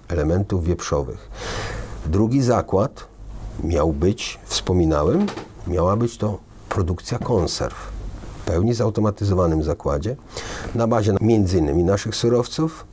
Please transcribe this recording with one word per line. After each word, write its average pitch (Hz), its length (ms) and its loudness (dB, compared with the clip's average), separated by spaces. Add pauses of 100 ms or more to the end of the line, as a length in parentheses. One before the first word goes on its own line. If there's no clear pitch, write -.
elementów 87 560 0
wieprzowych. 76 640 -2 (760)
Drugi 110 360 2
zakład 110 600 0 (600)
miał 80 300 2
być, 87 520 -2
wspominałem, 90 800 2 (420)
miała 87 280 2
być 117 220 0
to 107 200 -2 (320)
produkcja 92 500 -2
konserw - 560 0 (680)
w - 40 -8
pełni 90 280 2
zautomatyzowanym 98 920 2
zakładzie 73 520 -2 (600)
na 117 120 2
bazie 107 340 2
między 104 360 4
innymi 80 260 4
naszych 98 320 0
surowców. 120 760 0